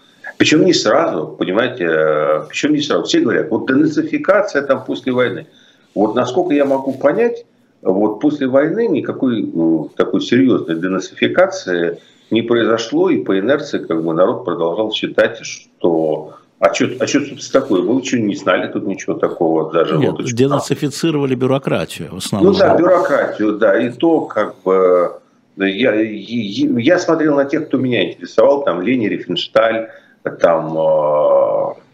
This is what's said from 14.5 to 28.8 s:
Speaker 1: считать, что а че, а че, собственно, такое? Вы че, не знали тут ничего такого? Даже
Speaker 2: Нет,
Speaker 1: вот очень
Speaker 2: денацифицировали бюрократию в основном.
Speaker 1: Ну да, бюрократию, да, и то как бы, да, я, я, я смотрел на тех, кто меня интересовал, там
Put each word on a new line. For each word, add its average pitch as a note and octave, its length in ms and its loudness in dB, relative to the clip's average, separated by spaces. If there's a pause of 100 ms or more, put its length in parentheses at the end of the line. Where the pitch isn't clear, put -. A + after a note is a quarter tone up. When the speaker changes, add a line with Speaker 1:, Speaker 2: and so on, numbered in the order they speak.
Speaker 1:
считать, - 500 -2
что D#2 920 -4 (260)
а - 100 4
че, - 180 0 (100)
а - 80 0
че, C#3 140 0
собственно, - 420 -2
такое? F#2 200 0
Вы B2 200 0
че, - 160 -2
не G#2 160 -2
знали F#2 380 0
тут G2+ 120 -6
ничего G2 300 -6
такого? D#2+ 580 0
Даже E2 240 2
Speaker 2:
Нет, B2 140 2
Speaker 1:
вот E2+ 120 -6
очень B2 140 -6
Speaker 2:
денацифицировали C#3 1000 -2
бюрократию B2 760 -2
в E2+ 40 -12
основном. A2 360 2
Speaker 1:
Ну F#3 60 0
да, F#3+ 180 4
бюрократию, D#3+ 840 2
да, G#2+ 220 4
и A#2+ 100 -2
то D#3+ 320 2
как G#2+ 420 -4
бы, F2+ 480 4 (420)
да, F#2+ 120 0
я, G2+ 280 0
я, A2 840 -2
я E3+ 180 4
смотрел D#3 380 0
на C#3 80 2
тех, D3 240 -4
кто C3+ 100 0
меня A#2 320 0
интересовал, C3+ 540 2
там F2 180 0